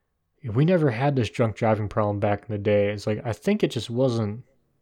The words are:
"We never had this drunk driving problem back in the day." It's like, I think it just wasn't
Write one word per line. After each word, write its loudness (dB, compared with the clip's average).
"We 2
never 4
had 0
this 0
drunk -2
driving 0
problem -2
back -2
in -6
the -4
day." 2
It's -6
like, -2
I -4
think -2
it 4
just -6
wasn't -2